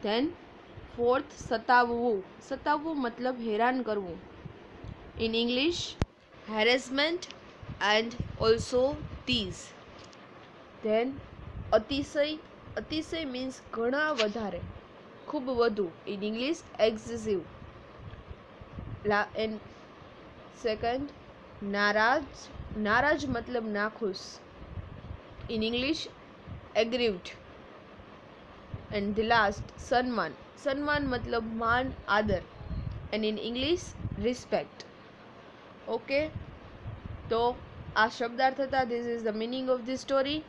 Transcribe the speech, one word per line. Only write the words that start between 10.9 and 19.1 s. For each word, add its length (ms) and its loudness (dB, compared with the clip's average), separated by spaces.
અતિશય. 680 2
અતિશય 480 -4
means 360 -6
ઘણા 400 2
વધારે, 480 0
ખૂબ 240 -2
વધુ. 400 4
In 80 -4
English 400 0
excessive. 600 2
લા-, 340 2